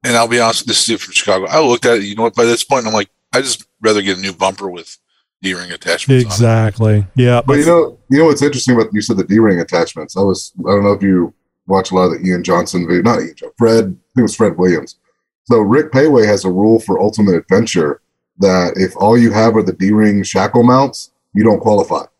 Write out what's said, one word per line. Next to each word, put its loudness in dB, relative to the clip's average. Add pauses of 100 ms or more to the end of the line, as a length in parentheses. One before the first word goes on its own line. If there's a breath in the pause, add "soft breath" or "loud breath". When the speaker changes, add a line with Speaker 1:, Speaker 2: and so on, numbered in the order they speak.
Speaker 1:
and 0
I'll 0
be -2
honest, -2
this -2
is -4
from -16
Chicago. -2
I 0
looked 0
at 2
it, -6
you -10
know -4
what, -4
by 2
this 0
point, -2
I'm -4
like, -4 (240)
I 0
just -8 (140)
rather 0
get -4
a -12
new -8
bumper -6
with -18 (440)
D-ring -8
attachments -6
on 6
it. 4
Speaker 2:
Exactly. 0
Yeah. 2
Speaker 3:
But 2
you 2
Speaker 2:
That's 2
Speaker 3:
know, 2 (100)
you 2
know 6
what's 2
interesting 0
about, 0
you -2
said -4
the -4
D-ring 2
attachments. -6
I -2
was, -2 (160)
I -2
don't 0
know 2
if -2
you 0 (340)
watch -2
a -4
lot 2
of -6
the -4
Ian -2
Johnson -2
video, 0
not 0
Ian -10
Johnson, -18
Fred, 2
I 2
think -10 (200)
it 2
was -2
Fred 0
Williams. -2 (480)
So 2
Rick 0
Payway 4
has 0
a -2
rule 2
for -4
Ultimate 0
Adventure -2 (380)
that 2
if -2
all 2
you 4
have 2
are 2
the -2
D-ring 0
shackle 0
mounts, 0 (220)
you 2
don't 2
qualify. -2 (160)